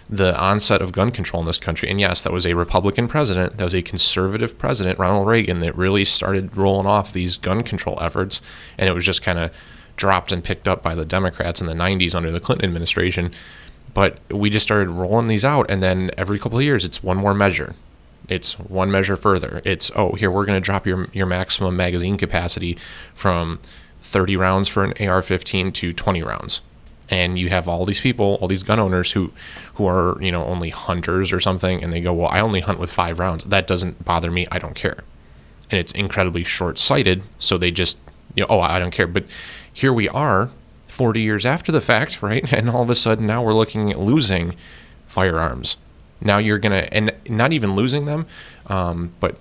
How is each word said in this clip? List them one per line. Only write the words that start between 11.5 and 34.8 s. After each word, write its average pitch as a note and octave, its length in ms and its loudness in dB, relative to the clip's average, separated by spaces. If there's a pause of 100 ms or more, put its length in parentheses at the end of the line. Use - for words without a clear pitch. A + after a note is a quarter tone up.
in F#2 60 -4
the D#2+ 80 -4
nineties F2 400 0
under E2 160 -2
the F2 100 -4
Clinton - 240 -2
administration. F2 680 -2 (600)
But G2 260 0 (120)
we G#2 180 0
just G#2 160 2
started G2+ 240 2
rolling F#2 400 0
these G#2+ 160 0
out, C#3 260 2
and G2 120 0
then F#2 340 2
every G2 220 -2
couple A2+ 180 -4
of C3 80 2
years, B2 220 2
it's - 160 -4
one F#2+ 160 0
more G2 160 2
measure. G2 400 2 (540)
It's - 300 -2
one F#2 320 -2
measure G2 260 2
further. F#2 480 0
It's, - 300 0
"Oh, G2+ 180 2
here, G2+ 180 2
we're G2 140 2
gonna G2 160 2
drop G2 260 -2
your, F#2 260 0
your F#2+ 140 0
maximum F#2 500 0
magazine F2+ 400 0
capacity F2 600 -2 (380)
from E2+ 440 0 (440)
thirty F#2+ 340 0
rounds F#2+ 320 2
for G2 160 0
an F#2 160 -2
A G#2 60 0
R F#2 160 2
fifteen F#2 500 -2
to F2 200 -4
twenty F2 300 -2
rounds." - 380 -4 (500)
And F2+ 280 0
you F2+ 100 0
have F2 180 0
all F2 200 -2
these G2 140 -2
people, G2+ 400 2
all F#2 80 -2
these F#2 140 0
gun G#2+ 160 0
owners F#2 340 0
who, F#2+ 200 0 (420)
who G#2 120 0
are, F2+ 340 2
you F#2 100 -2
know, F2 140 -2
only F2 240 -4
hunters F2+ 640 -2
or F#2 80 0
something, F#2 420 0
and E2+ 80 -4
they E2+ 120 -4
go, F2 100 0
"Well, E2+ 160 0
I F#2 120 2
only G#2+ 200 2
hunt F2 180 -2
with E2+ 140 -6
five E2 260 -2
rounds. F2 260 -2
That G2 220 2
doesn't F2+ 380 -2
bother E2+ 260 0
me. F2+ 220 -2
I F#2 60 -2
don't D#2+ 160 -8
care." - 300 -6 (640)